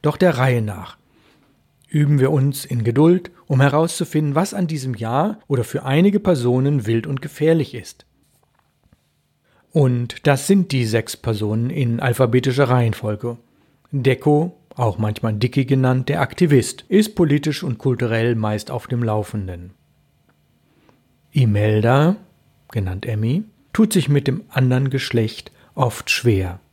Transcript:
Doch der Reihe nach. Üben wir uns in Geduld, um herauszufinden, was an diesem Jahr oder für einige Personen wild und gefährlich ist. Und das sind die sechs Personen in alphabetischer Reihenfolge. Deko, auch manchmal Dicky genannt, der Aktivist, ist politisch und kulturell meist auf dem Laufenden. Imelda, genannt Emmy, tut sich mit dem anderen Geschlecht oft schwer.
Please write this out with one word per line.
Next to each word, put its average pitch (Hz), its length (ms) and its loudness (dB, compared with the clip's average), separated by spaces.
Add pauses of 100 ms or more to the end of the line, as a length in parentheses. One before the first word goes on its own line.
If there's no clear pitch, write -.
Doch 151 140 -2
der 170 220 2
Reihe 123 240 2
nach. 95 360 -10 (920)
Üben 147 320 2
wir 135 100 2
uns 139 320 0
in 117 220 -4
Geduld, 156 460 4 (140)
um 131 140 0
herauszufinden, 151 760 0
was 180 180 0
an 190 140 -2
diesem 131 260 -6
Jahr 127 540 -4
oder 123 180 0
für 143 180 -8
einige 180 380 2
Personen 131 640 2
wild 113 220 -2
und 135 140 -6
gefährlich 151 540 0
ist. - 300 -16 (1700)
Und 123 540 0
das 139 200 0
sind 190 260 2
die 127 100 0
sechs 110 320 -2
Personen 110 540 -2
in 117 320 -2
alphabetischer 127 640 2
Reihenfolge. 117 720 -2 (560)
Deko, 147 640 0 (180)
auch 113 220 -2
manchmal 107 340 -2
Dicky 123 320 -2
genannt, 127 460 0
der 151 100 -2
Aktivist, - 680 0
ist 214 260 2
politisch 147 480 0
und 127 140 -4
kulturell 117 580 0
meist 107 340 -4
auf - 180 -8
dem 120 140 -4
Laufenden. 101 680 -4 (1600)
Imelda, 113 840 2 (520)
genannt 95 360 -6
Emmy, 117 400 -2 (260)
tut 220 220 2
sich 151 160 0
mit 143 180 2
dem - 220 -4
anderen 131 400 0
Geschlecht 117 640 -4 (200)
oft - 360 -4
schwer. 92 500 0 (140)